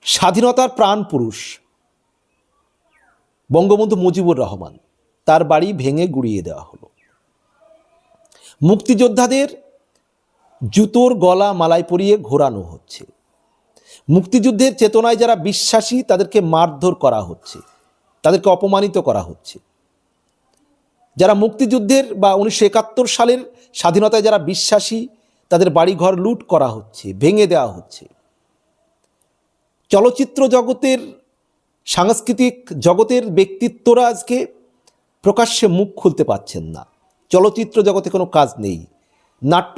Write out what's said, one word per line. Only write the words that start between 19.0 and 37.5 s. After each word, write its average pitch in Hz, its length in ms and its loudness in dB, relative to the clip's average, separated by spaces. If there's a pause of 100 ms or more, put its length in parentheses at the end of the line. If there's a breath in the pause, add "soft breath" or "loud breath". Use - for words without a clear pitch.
করা 104 220 -2
হচ্ছে। - 280 -20 (1600)
যারা 196 160 4
মুক্তিযুদ্ধের 226 720 0 (160)
বা 196 120 4
উনিশশো 202 320 0
একাত্তর 226 420 0
সালের 240 340 0 (320 soft breath)
স্বাধীনতায় 208 540 2
যারা 214 120 2 (120)
বিশ্বাসী, 208 480 -2 (520)
তাদের 170 180 4
বাড়িঘর 170 440 2 (100)
লুট 233 160 -2 (120)
করা 147 240 2
হচ্ছে, - 380 -18
ভেঙে 175 380 2
দেওয়া 135 240 0
হচ্ছে। - 280 -20 (1900)
চলচ্চিত্র 247 560 2
জগতের, 254 520 0 (880)
সাংস্কৃতিক 226 680 0 (300)
জগতের 220 380 2 (140)
ব্যক্তিত্বরা 233 680 0
আজকে 240 300 -4 (840)
প্রকাশ্যে 226 440 0
মুখ 190 280 0
খুলতে - 280 0
পারছেন 98 400 -6 (120)
না। - 80 -20 (480)
চলচ্চিত্র 214 460 0 (100)